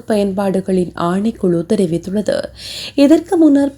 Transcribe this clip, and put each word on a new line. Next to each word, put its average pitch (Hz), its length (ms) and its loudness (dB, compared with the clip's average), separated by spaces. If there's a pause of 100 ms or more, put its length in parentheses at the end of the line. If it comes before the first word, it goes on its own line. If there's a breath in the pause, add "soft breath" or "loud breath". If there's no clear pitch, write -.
(120)
பயன்பாடுகளின் 190 800 -2 (160)
ஆணைக்குழு 190 500 -2 (120)
தெரிவித்துள்ளது. 185 640 -2 (680 loud breath)
இதற்கு 330 380 4
முன்னர் 277 340 4